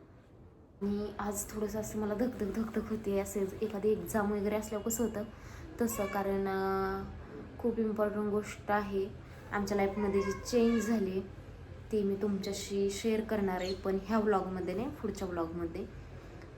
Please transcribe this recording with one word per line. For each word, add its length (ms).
आणि 380
आज 300
थोडंसं 300
असं 200
मला 140
धकधक 460
धकधक 300
होते, 300
असे 280
एखादी 280
एक्झाम 420
वगैरे 240
असल्यावर 340
कसं 140
होतं 200
तसं, 240
कारण, 420
अं, 560
खूप 200
इम्पॉर्टंट 520
गोष्ट 400
आहे 580
आमच्या 260
लाईफमध्ये 440
जी 100
चेंज 560
झाली, 320
ती 120
मी 120
तुमच्याशी 760
शेअर 320
करणार 400
आहे, 120
पण 320
ह्या 140
व्लॉगमध्ये 540
नाही, 160
पुढच्या 380
व्लॉगमध्ये. 580